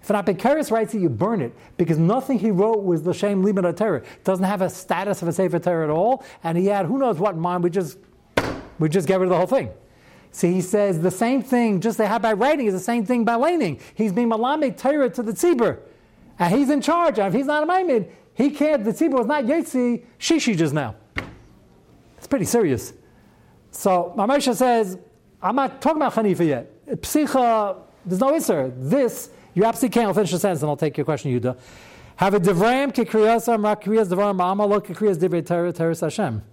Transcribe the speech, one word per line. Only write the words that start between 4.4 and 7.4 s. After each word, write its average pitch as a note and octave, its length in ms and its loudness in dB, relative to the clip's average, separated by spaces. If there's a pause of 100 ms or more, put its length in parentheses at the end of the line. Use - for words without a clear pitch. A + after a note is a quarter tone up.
have F#3+ 160 -2
a F3+ 80 0
status F#3+ 520 -4
of E3+ 60 -4
a E3+ 60 -2
Sefer F3+ 260 0
Torah E3+ 240 0
at D3+ 60 -2
all, G#3 340 0 (180)
and E3 160 -2
he F#3 100 2
had G3 180 0
who G#3+ 120 -2
knows A#3+ 220 0
what G3 160 0
in D#3+ 60 -6